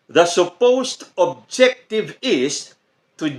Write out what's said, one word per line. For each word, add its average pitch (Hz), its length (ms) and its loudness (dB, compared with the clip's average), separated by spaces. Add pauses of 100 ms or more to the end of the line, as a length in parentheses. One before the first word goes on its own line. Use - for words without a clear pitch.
the 165 240 2
supposed 247 880 0
objective - 1040 -2
is 147 560 -2 (400)
to 156 220 -4